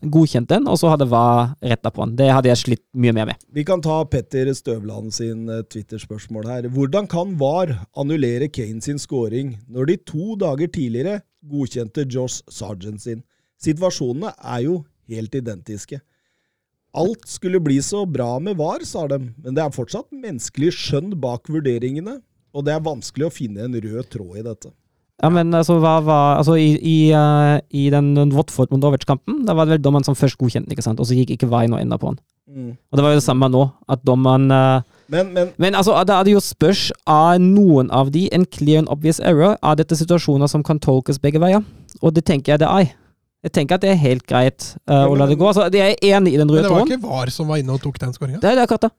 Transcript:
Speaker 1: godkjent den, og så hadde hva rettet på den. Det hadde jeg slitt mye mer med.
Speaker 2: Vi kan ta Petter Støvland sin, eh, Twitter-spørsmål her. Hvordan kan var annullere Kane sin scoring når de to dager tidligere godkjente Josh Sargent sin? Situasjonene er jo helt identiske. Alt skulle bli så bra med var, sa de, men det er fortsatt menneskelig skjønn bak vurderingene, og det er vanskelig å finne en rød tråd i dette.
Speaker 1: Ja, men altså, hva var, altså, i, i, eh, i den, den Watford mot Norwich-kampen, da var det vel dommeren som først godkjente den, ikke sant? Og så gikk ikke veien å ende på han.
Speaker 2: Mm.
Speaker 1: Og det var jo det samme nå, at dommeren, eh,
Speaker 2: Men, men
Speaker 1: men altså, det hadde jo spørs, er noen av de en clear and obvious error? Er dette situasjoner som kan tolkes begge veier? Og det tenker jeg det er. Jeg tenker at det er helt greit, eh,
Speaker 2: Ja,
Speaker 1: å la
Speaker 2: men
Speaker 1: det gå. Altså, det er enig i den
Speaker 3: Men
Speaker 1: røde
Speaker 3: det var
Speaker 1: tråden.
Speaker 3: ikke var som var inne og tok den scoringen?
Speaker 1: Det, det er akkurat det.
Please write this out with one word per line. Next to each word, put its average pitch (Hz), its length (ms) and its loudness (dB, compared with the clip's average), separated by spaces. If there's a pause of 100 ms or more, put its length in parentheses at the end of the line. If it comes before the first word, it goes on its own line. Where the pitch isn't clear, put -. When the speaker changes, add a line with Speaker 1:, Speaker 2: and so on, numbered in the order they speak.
(100)
Speaker 1:
godkjent 147 400 2
den, 214 160 2
og 180 140 0
så 170 100 2
hadde 143 160 2
hva 117 140 2 (420)
rettet 117 320 -4
på - 80 -8
den. 117 160 -6
Det 135 160 4
hadde 131 160 2
jeg 120 80 2
slitt 120 240 -4 (160)
mye 120 160 2
mer 110 140 -2
med. 113 80 -8 (180)
Speaker 2:
Vi 147 80 -4
kan 180 180 0
ta 156 200 -2 (100)
Petter 131 400 -4
Støvland 110 640 -8
sin, 113 320 -8
eh, 113 160 -8
Twitter-spørsmål 110 880 -14
her. 123 240 -8
Hvordan 139 320 -2
kan 180 320 -6
var 156 320 -2 (240)
annullere 143 560 -4
Kane 113 320 -10
sin 147 160 -8
scoring 127 540 -6 (180)
når 127 160 -4
de 175 100 0 (140)
to 190 240 -8
dager 170 320 -4
tidligere 151 540 -6 (260)
godkjente 139 640 -6
Josh 127 400 -8
Sargent 104 540 -14
sin? 117 180 -12 (400)
Situasjonene 165 720 -4 (100)
er 120 220 -6
jo 170 160 -4 (260)
helt 113 320 -10
identiske. 110 600 -12 (960)
Alt 185 360 -6
skulle 185 320 -4
bli 139 160 0
så 202 320 -4
bra 123 300 -4
med 190 180 -6
var, 185 240 -6
sa 190 240 -8
de, 139 140 -4
men 127 340 -12
det 156 80 -2
er 151 80 -4
fortsatt 180 400 -10
menneskelig 180 640 -6
skjønn 165 400 -6
bak 123 320 -8
vurderingene, 147 720 -6 (360)
og 143 120 -6
det 147 80 -2
er 160 80 -6
vanskelig 151 460 -8
å 165 40 -8
finne 104 300 -10
en 123 160 -8
rød 110 320 -10
tråd 98 320 -14
i - 80 -14
dette. - 220 -18 (500)
Speaker 1:
Ja, 151 100 4
men 170 220 2
altså, 165 260 4
hva 160 140 4 (100)
var, 147 320 4
altså, 156 240 2
i, 151 160 4
i, 160 200 0 (120)
eh, 147 520 4 (120)
i 139 160 0
den, 143 260 2
den 143 220 4
Watford 139 340 0
mot 135 120 0
Norwich-kampen, 147 640 -2
da 185 100 0
var 160 80 4
det 156 140 2
vel 143 80 -4
dommeren 143 180 2
som 143 100 0
først 127 220 0
godkjente 120 320 -2
den, - 80 -6
ikke 120 80 -8
sant? 110 160 -2
Og 120 80 -2
så 123 80 2
gikk 127 220 0
ikke 127 100 0
veien 117 240 2
å 110 80 -2
ende 117 180 -4
på - 120 -4
han. - 80 -8 (340)
Speaker 2:
Mm. 127 220 -14 (180)
Speaker 1:
Og 135 60 0
det 143 80 2
var 147 80 4
jo 147 80 4
det - 20 -6
samme 131 240 2
nå, 127 140 4 (260)
at 131 160 -4
dommeren, 131 480 4
eh, 131 300 4 (260)
Speaker 2:
Men, 185 240 -2
men 180 240 0
Speaker 1:
men 185 180 0
altså, 190 300 2
det 196 100 2
hadde 196 200 6
jo 196 80 6
spørs, - 480 0 (160)
er 160 340 6
noen 180 500 6
av 135 220 2
de 175 200 0
en 175 120 2
clear 151 380 2
and 156 100 -2
obvious 156 280 0
error? 180 420 4
Er 156 180 2
dette 160 160 0
situasjoner 151 540 2
som 151 120 0
kan 151 160 -2
tolkes 131 400 0
begge 147 220 0
veier? 185 240 4 (380)
Og 165 100 2
det 165 160 2
tenker 143 240 0
jeg 147 80 4
det 160 80 4
er. 185 240 2 (540)
Jeg 156 80 -6
tenker 160 240 0
at 185 60 -2
det 196 80 2
er 180 100 2
helt 127 240 2
greit, - 480 0 (100)
eh, - 80 -2
Speaker 2:
Ja, 139 140 6
Speaker 1:
å 139 100 4
la 139 80 4
Speaker 2:
men 139 80 2
Speaker 1:
det 147 80 0
gå. 180 80 4
Altså, 190 220 2
det 196 100 4
er 196 140 4 (180)
enig 190 220 4
i - 20 2
den 151 120 4
Speaker 3:
Men 151 100 4
Speaker 1:
røde 190 80 4
Speaker 3:
det 196 80 0
var 180 80 6
Speaker 1:
tråden. 285 100 0
Speaker 3:
ikke 247 160 -6
var 131 220 -4
som 156 180 -6
var 156 140 -2
inne 131 100 -4
og 135 80 -2
tok 143 180 -8
den 127 140 -6
scoringen? 131 280 -8
Speaker 1:
Det, 190 100 4
det 254 80 4
er 240 80 4
akkurat 226 220 0
det. - 100 -2